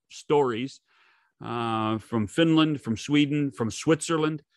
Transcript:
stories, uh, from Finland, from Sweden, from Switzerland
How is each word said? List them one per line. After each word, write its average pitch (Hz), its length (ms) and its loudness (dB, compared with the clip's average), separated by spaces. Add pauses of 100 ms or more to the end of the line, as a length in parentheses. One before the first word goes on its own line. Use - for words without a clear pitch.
stories, 135 680 -2 (640)
uh, 113 560 -2
from 110 280 -2
Finland, 160 540 2
from 113 160 -4
Sweden, 147 540 0
from 113 180 -4
Switzerland 156 720 0 (160)